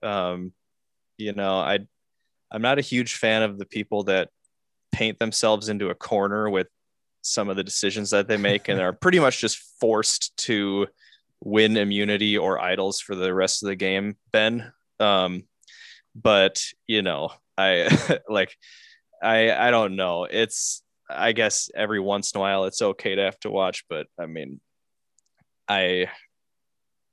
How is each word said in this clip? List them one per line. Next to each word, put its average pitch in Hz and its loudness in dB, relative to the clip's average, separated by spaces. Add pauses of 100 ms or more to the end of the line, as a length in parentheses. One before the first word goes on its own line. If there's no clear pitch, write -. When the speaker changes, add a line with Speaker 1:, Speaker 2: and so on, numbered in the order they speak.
Speaker 1:
Um, 92 -4 (680)
you 107 -6
know, 98 0
I, 95 0 (720)
I'm 110 -8
not 131 2
a - 0
huge 123 -4
fan 110 2
of 101 -2
the 98 -10
people 104 -6
that 95 0 (640)
paint 110 -2
themselves 110 0
into 101 -4
a 90 -6
corner 104 -2
with 95 0 (540)
some - -2
of 95 -4
the 98 -2
decisions 101 -2
that 101 2
they 107 0
make 101 0
and 98 0
are 92 0
Speaker 2:
<laughs> - -20
Speaker 1:
pretty 180 6
much 135 4
just - -2 (220)
forced - 0
to 101 0 (520)
win 107 4
immunity 104 0
or 87 0
idols 95 -2
for - -8
the 92 -2
rest 95 0
of 104 -4
the 98 -2
game, 98 -2 (160)
Ben. 113 0 (280)
Um, 92 2 (720)
but, 104 4 (260)
you 110 2
know, 80 -4 (280)
I, 95 2
<laughs> - -12
like, 101 0 (680)
I, 113 4 (160)
I 120 4
don't 107 2
know. 90 -2
It's, - -4 (280)
I 101 0
guess 110 0
every 107 -2
once 101 -2
in - -6
a - -2
while 95 0
it's - -6
okay 98 -2
to 98 2
have - -2
to 107 -8
watch, 95 -2
but 78 -8 (120)
I 85 -8
mean, 73 -12 (1080)
I, 92 2 (1040)